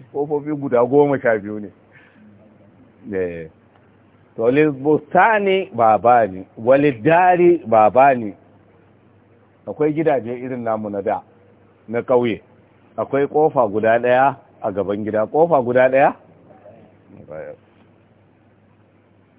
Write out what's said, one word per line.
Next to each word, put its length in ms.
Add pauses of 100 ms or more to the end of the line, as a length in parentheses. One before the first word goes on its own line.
(120)
Kofofi 420
guda 320
goma 340
sha 180
biyu 220
ne. 100 (1500)
Eh. 320 (840)
To, 140
lilbustani 1200
babani, 720 (120)
walidari 1080
babani. 680 (1300)
Akwai 260
gidaje 460
irin 240
namu 280
na 120
da, 200 (680)
na 140
ƙauye. 380 (560)
Akwai 300
ƙofa 440
guda 280
ɗaya 380 (260)
a 100
gaban 320
gida. 220
Ƙofa 380
guda 240
ɗaya? 260 (3250)